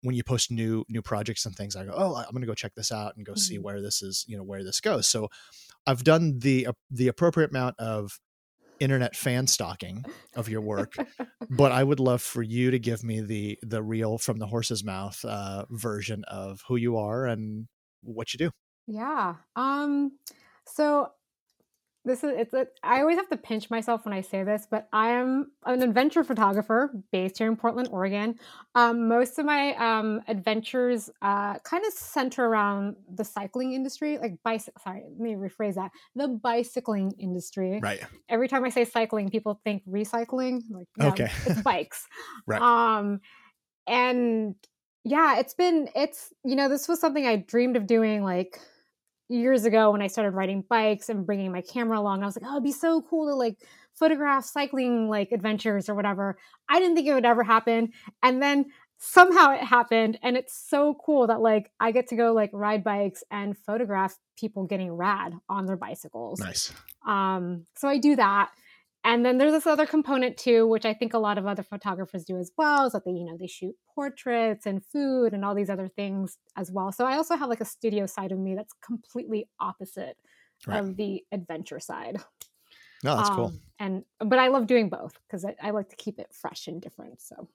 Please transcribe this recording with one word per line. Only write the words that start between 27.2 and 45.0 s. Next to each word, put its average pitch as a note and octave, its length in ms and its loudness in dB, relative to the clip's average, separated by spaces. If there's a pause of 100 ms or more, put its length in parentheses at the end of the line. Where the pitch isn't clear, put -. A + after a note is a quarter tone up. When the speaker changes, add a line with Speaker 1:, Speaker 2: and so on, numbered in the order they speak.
Speaker 2:
here A3 100 0
in A3+ 80 0
Portland, A#3 360 -2
Oregon. G3+ 440 -2 (400)
Um, A#3 320 4
most B3 320 2
of D4 60 0
my, C#4+ 300 2
um, A3 520 0
adventures, A3+ 840 -2 (120)
uh, G3+ 380 -2
kinda G4 320 -2
center B3+ 540 -4
around G3+ 520 0 (160)
the G#3+ 100 -6
cycling G#3+ 480 -6
industry, C4+ 460 -4
like, G3+ 180 -6 (100)
bicy-, A3+ 240 -4 (140)
sorry, F#3+ 260 -12
let - 100 -20
me A3+ 160 -4
rephrase G3 400 -6
that. F#3+ 160 -6 (240)
The C#4 120 -4
bicycling A#3 920 -2
industry. F#3 600 -6
Speaker 1:
Right. G3+ 220 -4 (240)
Speaker 2:
Every A#3+ 220 0
time C4 160 0
I B3+ 40 -2
say A#3+ 140 2
cycling, A3 460 -2
people G#3+ 340 -4
think G3+ 220 -4
recycling. A#3 840 -4
Like, F#3 180 -14 (100)
no, D3 120 4
Speaker 1:
Okay. B2 220 0 (140)
Speaker 2:
it's F#3 160 0
bikes. - 440 -2 (220)
Speaker 1:
<laughs> - 200 -16
Right. G#3+ 140 0
Speaker 2:
Um, A3 600 2 (640)
and A#3+ 680 2 (500)